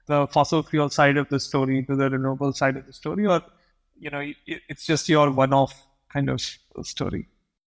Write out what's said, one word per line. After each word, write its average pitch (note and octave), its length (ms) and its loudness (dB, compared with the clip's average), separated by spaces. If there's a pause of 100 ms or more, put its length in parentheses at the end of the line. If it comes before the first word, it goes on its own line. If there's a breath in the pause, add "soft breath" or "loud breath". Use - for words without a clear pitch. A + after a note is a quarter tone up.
the C#3+ 200 2
fossil D3+ 360 2
fuel D3 280 0
side C#3+ 260 4
of C#3+ 120 -2
the C3+ 120 -2
story C3+ 440 0
to C3+ 120 -4
the C3+ 140 0
renewable C3+ 420 -2
side C3+ 240 0
of C3+ 100 -14
the - 60 -20
story, G3 340 -4
or, F3 140 2 (580)
you D3+ 120 -12
know, C#3+ 80 -8
it, D3 160 -8 (340)
it's - 160 -14
just D#3 240 0
your D3+ 220 4
one-off C3+ 560 0 (260)
kind C#3 160 -2
of C3 120 -2 (420)
story? - 460 -8 (420)